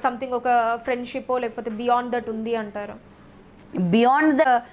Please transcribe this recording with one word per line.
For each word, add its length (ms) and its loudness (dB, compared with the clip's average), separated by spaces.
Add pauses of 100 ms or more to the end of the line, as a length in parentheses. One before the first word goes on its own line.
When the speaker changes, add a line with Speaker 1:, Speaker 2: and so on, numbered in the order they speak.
Speaker 1:
something 240 -4
ఒక 520 0
ఫ్రెండ్‌షిప్ 560 -4
లేకపోతే 320 -6
beyond 400 0
that 180 -4
ఉంది 260 -4
అంటారా? 400 -8 (800)
Speaker 2:
Beyond 640 4
the, 200 4 (140)